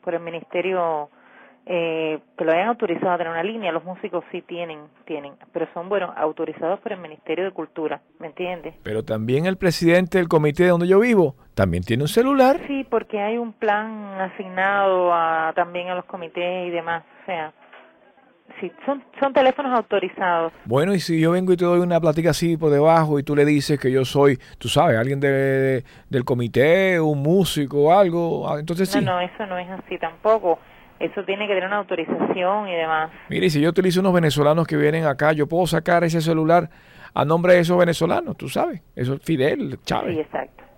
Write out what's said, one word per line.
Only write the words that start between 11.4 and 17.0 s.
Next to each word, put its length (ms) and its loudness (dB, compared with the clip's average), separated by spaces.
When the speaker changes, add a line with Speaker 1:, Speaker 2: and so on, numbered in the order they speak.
Speaker 2:
también 300 0
tiene 220 0
un 40 -2
celular. 580 4
Speaker 1:
Sí, 220 -6
porque 320 -4
hay 160 -4
un 160 -6
plan 720 -4
asignado 920 0
a, 420 0
también 360 -4
a 60 -4
los 100 -10
comités 600 -8
y 40 -8
demás, 340 -6